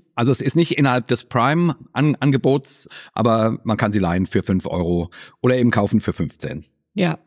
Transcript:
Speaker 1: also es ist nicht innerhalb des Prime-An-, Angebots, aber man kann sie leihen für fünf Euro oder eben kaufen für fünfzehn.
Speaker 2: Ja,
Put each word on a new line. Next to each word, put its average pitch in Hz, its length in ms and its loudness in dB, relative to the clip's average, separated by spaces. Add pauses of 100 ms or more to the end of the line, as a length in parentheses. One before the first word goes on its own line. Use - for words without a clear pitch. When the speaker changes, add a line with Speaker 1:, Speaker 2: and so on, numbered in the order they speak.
(160)
Speaker 1:
also 120 160 2
es - 100 0
ist 143 140 -2
nicht 170 220 2
innerhalb 127 300 2
des - 180 -2
Prime-An-, 147 920 0
Angebots, 135 720 0 (240)
aber 113 500 2
man 107 140 -2
kann 107 140 0
sie 104 80 2
leihen 90 260 0
für 95 160 0
fünf 92 240 -2
Euro 87 440 -2 (320)
oder 127 160 2
eben 120 140 4
kaufen 104 300 2
für - 100 -4
fünfzehn. 71 540 -8 (300)
Speaker 2:
Ja, 185 320 -2